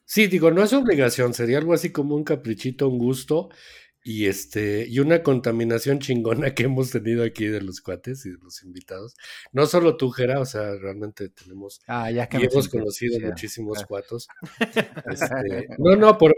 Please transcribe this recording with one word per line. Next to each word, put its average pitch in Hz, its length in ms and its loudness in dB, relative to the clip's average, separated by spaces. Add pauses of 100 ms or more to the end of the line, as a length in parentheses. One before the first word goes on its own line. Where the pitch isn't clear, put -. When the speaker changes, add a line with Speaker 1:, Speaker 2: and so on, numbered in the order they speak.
Speaker 1:
Sí, 214 220 4
digo, 165 240 4
no 180 120 4
es 208 100 2
obligación, 135 600 2
sería 120 240 0
algo 160 160 2
así 156 180 0
como 147 240 -2
un 151 80 -2
caprichito, 135 680 -2
un 127 80 -2
gusto, 135 520 -2 (540)
y 107 220 -4
este, 104 640 -2
y 120 120 -2
una 160 240 4
contaminación 117 760 0
chingona 120 560 -2
que - 80 -2
hemos 131 260 0
tenido 117 340 -2
aquí 113 240 -4
de 104 140 -4
los 92 180 -12
cuates 120 460 -12
y 92 60 -12
de 90 60 -16
los 90 260 -20
invitados. 92 520 -18 (360)
No 139 140 4
solo 170 320 4
tú, 131 120 -2
Jera, 127 300 -2
o 131 60 -2
sea, 107 300 -6
realmente 98 540 -10
tenemos 98 560 -18
Speaker 2:
Ah, 120 240 -4
ya 120 180 -2
que - 100 -4
Speaker 1:
y - 20 2
Speaker 2:
me 123 80 4
Speaker 1:
hemos 131 180 4
Speaker 2:
siento 113 140 -4
Speaker 1:
conocido 110 340 -4
Speaker 2:
especial. 110 180 -4
Speaker 1:
muchísimos 107 460 -10
Speaker 2:
Gracias. 101 100 -12
Speaker 1:
cuatos. 101 400 -10 (320)
Speaker 2:
<laughs> 214 540 -4
Speaker 1:
Este, - 540 -4 (100)
no, 175 180 4
no, 214 220 8
por, 156 200 8